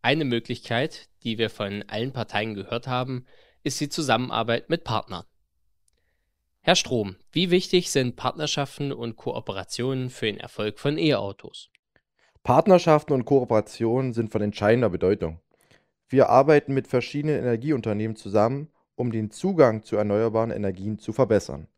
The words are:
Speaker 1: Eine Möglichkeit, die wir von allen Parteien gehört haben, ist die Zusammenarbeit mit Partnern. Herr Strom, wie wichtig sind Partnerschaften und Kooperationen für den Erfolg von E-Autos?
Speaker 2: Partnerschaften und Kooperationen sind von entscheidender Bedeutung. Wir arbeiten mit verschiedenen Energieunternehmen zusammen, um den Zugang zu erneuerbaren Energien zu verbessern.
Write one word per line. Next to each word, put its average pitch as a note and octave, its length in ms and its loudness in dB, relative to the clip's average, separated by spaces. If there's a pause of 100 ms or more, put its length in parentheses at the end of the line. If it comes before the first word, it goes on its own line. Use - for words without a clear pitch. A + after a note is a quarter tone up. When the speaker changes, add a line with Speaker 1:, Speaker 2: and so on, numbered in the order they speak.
Speaker 1:
Eine D3 240 2
Möglichkeit, A#2+ 840 -4 (140)
die A2+ 120 -4
wir A2 140 0
von G2+ 380 -6
allen A#2 240 -6
Parteien A2 420 -4
gehört G2+ 320 -8
haben, B2+ 400 -6 (380)
ist C#3+ 160 -6
die D3 100 -4
Zusammenarbeit A#2 800 -2
mit E3+ 140 -4
Partnern. G#2+ 400 -6 (1400)
Herr F3+ 140 4
Strom, G#2 400 -2 (140)
wie F3 200 0
wichtig F3+ 400 2
sind B2+ 260 0
Partnerschaften C#3+ 760 -6
und A#2 240 -10
Kooperationen A#2+ 920 -6
für - 160 -10
den G#2+ 140 -2
Erfolg - 400 -8
von D3 180 -2
E-Autos? A2 720 -4 (760)
Speaker 2:
Partnerschaften D#3 680 4
und C3 140 0
Kooperationen A#2+ 880 0
sind A2+ 180 -4
von G#2 80 -2
entscheidender G#2 480 2
Bedeutung. F2 520 0 (680)
Wir C3 200 6
arbeiten C#3 460 6
mit C3+ 120 -2
verschiedenen C#3+ 500 -2
Energieunternehmen A2+ 800 -2
zusammen, A2+ 520 0 (260)
um B2 160 -2
den A2 200 -2
Zugang C#3+ 520 2
zu - 140 -4
erneuerbaren G#2+ 540 0
Energien G#2 480 -4
zu - 140 -10
verbessern. G2 540 0 (120)